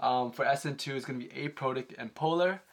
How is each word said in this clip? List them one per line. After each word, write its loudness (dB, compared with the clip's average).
um, 4
for 0
S 4
N -2
two, -4
it's -6
gonna -4
be -8
aprotic -4
and -8
polar. 2